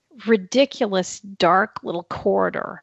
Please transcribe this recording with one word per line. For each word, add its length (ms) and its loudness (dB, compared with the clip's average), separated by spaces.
ridiculous, 920 0
dark 640 2
little 220 -8
corridor 800 -2